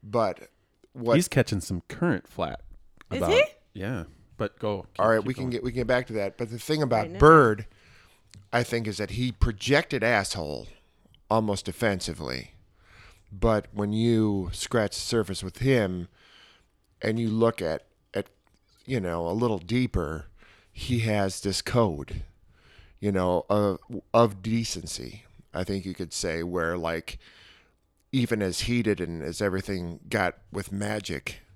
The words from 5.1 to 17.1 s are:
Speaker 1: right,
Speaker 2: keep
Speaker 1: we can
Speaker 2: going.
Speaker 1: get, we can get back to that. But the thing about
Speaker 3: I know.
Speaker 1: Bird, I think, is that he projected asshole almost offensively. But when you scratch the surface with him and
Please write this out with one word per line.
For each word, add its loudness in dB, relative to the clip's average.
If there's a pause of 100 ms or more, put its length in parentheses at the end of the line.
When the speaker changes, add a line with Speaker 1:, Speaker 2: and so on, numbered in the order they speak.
Speaker 1:
right, 6
Speaker 2:
keep -2
Speaker 1:
we -4
can -8
Speaker 2:
going. -4
Speaker 1:
get, -4
we -4
can -4
get -2
back 2
to -10
that. -4
But -6
the -10
thing -2
about 2
Speaker 3:
I -8
know. -12
Speaker 1:
Bird, 8 (880)
I 2
think, -2
is -6
that -4
he -2
projected 2
asshole 0 (640)
almost 0
offensively. -4 (800)
But 2
when -2
you 2
scratch -2
the -8
surface -2
with -10
him 2 (920)
and 0